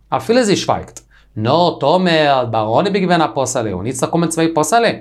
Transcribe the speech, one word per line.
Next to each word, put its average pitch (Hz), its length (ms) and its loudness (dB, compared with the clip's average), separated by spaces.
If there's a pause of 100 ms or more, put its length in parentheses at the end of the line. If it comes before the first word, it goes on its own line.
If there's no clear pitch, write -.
א 135 100 -2
פיל 240 240 2
זי 202 120 2
שווייגט. - 440 -4 (360)
נאר 143 440 0
טאמער, 151 680 2
באר 110 220 -2
און 139 200 2
ווי 202 120 -2
געווען 170 220 2
א 151 140 2
פסלה, 120 360 -2
און 92 140 -6
יעצט 131 200 -4
קומען 165 240 0
צוויי 160 240 -2
פסלה. 175 480 2